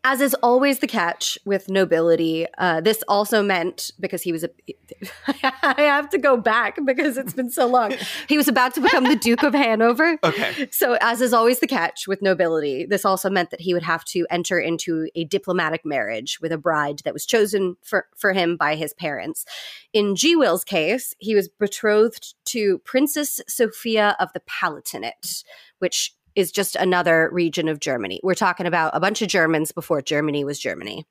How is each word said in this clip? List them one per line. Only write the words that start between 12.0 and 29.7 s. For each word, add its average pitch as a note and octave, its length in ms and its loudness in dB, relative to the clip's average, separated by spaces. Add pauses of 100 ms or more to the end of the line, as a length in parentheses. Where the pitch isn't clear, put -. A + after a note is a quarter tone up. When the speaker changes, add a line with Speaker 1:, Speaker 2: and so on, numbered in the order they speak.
Speaker 1:
with F#3+ 140 -4
nobility, E3 640 0
this - 180 -2
also F#3+ 240 0
meant F#3 220 0
that - 100 -12
he F3 140 -2
would F3 80 0
have E3 240 -4
to F3 240 -2
enter F3 280 -2
into D#3+ 560 -2
a E3+ 100 -4
diplomatic F3 600 -2
marriage A#2+ 560 -4
with D#3+ 120 -6
a D#3+ 60 -4
bride D3 460 -2
that D3+ 80 -4
was - 140 -10
chosen G3 560 0
for, - 240 -4 (100)
for G3 160 0
him F3 240 0
by D#3 180 0
his - 200 -6
parents. D3 500 -8 (480)
In G#3 240 2
G E4 180 2
Will's G3 300 2
case, G3 540 -2
he G#3+ 160 -4
was F#3+ 160 2
betrothed G#3+ 840 0 (120)
to G#3 400 0
Princess C#4+ 600 0
Sophia A3 720 0
of - 140 -2
the F3 80 -10
Palatinate, - 1040 -8 (340)
which - 360 -4 (220)
is F#3 140 2
just G3 240 -2
another F3 580 2
region E3+ 360 0
of D3+ 100 -2
Germany. A2+ 460 -4
We're F#3 100 0
talking F3 320 0
about E3 260 0
a D#3 60 -2
bunch G3+ 240 0
of F#3+ 60 -2
Germans D#3+ 420 2